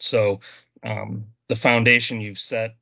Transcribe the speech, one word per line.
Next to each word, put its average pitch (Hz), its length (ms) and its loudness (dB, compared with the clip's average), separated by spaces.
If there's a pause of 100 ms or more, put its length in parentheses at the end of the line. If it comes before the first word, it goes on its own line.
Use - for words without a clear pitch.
So, 104 400 0 (420)
um, 110 440 -8 (200)
the 120 100 -2
foundation 117 640 4
you've 101 180 -10
set 113 440 -6